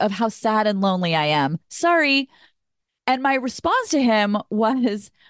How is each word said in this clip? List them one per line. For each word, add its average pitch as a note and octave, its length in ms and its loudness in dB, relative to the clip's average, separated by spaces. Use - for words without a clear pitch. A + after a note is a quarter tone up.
of G#3 120 0
how A3 160 -2
sad G#3+ 380 0
and G#3 140 0
lonely F#3 340 0
I D3+ 120 2
am. D3+ 320 0
Sorry." D4 600 2
And C4 160 0
my C4+ 120 2
response E4 560 -2
to C#4+ 120 2
him G#3+ 340 2
was, A3 600 -2